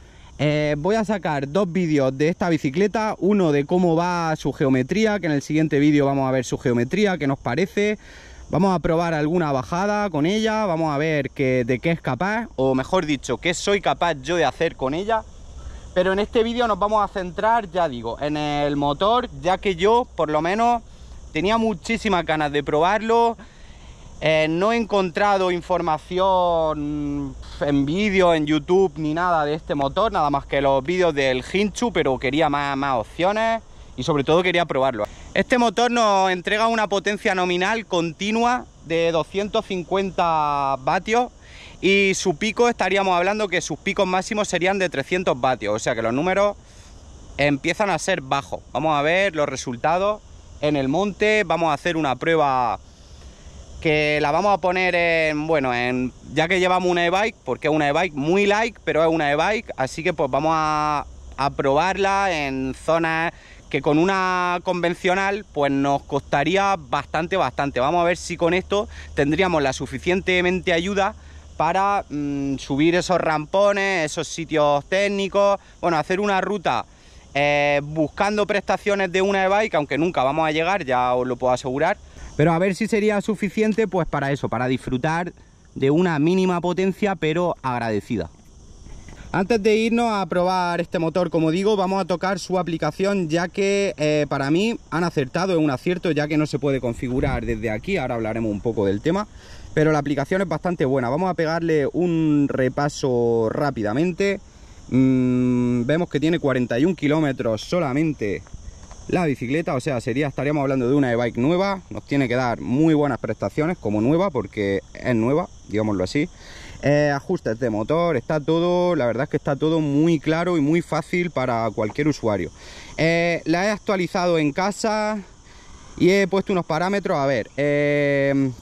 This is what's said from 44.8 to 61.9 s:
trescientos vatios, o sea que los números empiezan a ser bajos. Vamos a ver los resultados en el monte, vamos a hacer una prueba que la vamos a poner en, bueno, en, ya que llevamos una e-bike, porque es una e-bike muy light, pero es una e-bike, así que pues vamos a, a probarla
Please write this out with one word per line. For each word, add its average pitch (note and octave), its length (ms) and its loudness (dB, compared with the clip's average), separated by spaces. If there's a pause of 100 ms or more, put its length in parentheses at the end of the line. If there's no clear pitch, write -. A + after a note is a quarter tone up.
trescientos E3 500 -2
vatios, A#2 360 0
o G#2+ 40 0
sea C3 160 -2
que A2 60 -2
los A2+ 120 0
números F#3 440 0 (800)
empiezan D#3+ 540 0
a D#3+ 80 0
ser E3+ 240 -2
bajos. C3+ 380 -4 (120)
Vamos D3+ 260 0
a C#3+ 40 0
ver F3 340 0
los D3 100 0
resultados D3+ 760 -2 (400)
en D3+ 140 2
el C3+ 120 0
monte, G#3 560 2
vamos E3 260 2
a D3 40 2
hacer E3 240 -2
una C#3 180 0
prueba C3+ 640 2 (1000)
que D3+ 400 2
la D3 80 2
vamos F#3+ 240 2
a F#3 40 0
poner F#3 360 0
en, D#3+ 520 2
bueno, C3+ 280 2
en, B2 400 -2 (180)
ya D#3 160 0
que F#3 120 2
llevamos F3+ 300 2
una F3 140 2
e-bike, G3 400 0
porque C3 240 -4
es D3+ 60 2
una D3+ 140 2
e-bike D#3 260 0
muy E3+ 320 2
light, G#3+ 360 0
pero D#3+ 200 0
es E3 100 4
una D#3 180 0
e-bike, F#3+ 460 0
así - 260 -4
que F3 120 0
pues D3 160 -2
vamos D3+ 240 2
a, D3+ 500 0 (320)
a C#3 140 0
probarla F#3 800 2